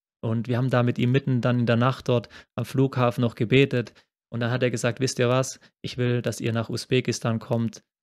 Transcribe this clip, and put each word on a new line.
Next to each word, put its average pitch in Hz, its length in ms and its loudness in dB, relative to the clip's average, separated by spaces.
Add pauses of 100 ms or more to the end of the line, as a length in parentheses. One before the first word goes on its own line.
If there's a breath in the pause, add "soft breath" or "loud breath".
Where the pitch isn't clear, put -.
(220)
Und 113 260 -2
wir 120 80 0
haben 127 140 0
da 123 120 4
mit 123 160 0
ihm 123 140 2
mitten 131 280 2
dann 123 200 2
in 117 60 2
der 117 100 4
Nacht 123 320 0
dort 120 200 0 (260 loud breath)
am 113 100 -6
Flughafen 127 580 0
noch 117 120 0
gebetet. 127 600 2 (380 soft breath)
Und 117 80 -6
dann 117 100 -2
hat 127 120 0
er 123 80 2
gesagt, 120 300 -2
"Wisst 131 180 -2
ihr 123 100 2
was? 131 320 0 (220 soft breath)
Ich - 160 -8
will, 123 240 0
dass - 180 -6
ihr 117 120 -2
nach 113 160 -2
Usbekistan 120 680 -2
kommt, 117 440 -4 (200)